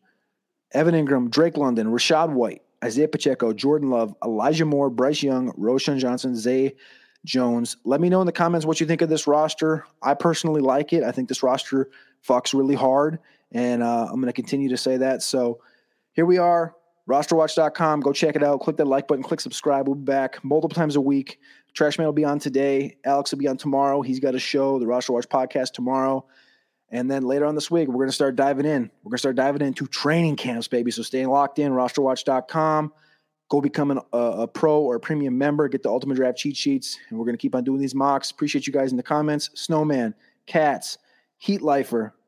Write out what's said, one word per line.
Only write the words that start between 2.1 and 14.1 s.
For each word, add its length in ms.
White, 300
Isaiah 280
Pacheco, 420
Jordan 380
Love, 340
Elijah 400
Moore, 260
Bryce 320
Young, 320
Roschon 440
Johnson, 360
Zay 420
Jones. 580
Let 160
me 80
know 140
in 40
the 60
comments 340
what 140
you 80
think 140
of 80
this 180
roster. 580
I 120
personally 480
like 320
it. 100
I 80
think 160
this 160
roster 460
fucks 320
really 180
hard, 440
and, 320
uh, 260
I'm 120